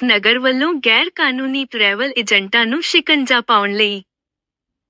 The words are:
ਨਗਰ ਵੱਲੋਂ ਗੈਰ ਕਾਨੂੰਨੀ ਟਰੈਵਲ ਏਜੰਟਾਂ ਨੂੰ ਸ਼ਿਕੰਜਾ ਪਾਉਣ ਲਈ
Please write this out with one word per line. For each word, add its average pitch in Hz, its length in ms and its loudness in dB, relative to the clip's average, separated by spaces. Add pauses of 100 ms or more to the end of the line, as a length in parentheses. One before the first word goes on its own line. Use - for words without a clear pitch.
ਨਗਰ 226 340 2
ਵੱਲੋਂ 262 340 0 (140)
ਗੈਰ 254 240 2
ਕਾਨੂੰਨੀ 269 540 -2
ਟਰੈਵਲ 226 540 -2
ਏਜੰਟਾਂ 214 480 0
ਨੂੰ 285 160 -2
ਸ਼ਿਕੰਜਾ 277 580 0
ਪਾਉਣ 202 320 2
ਲਈ 202 300 -2 (880)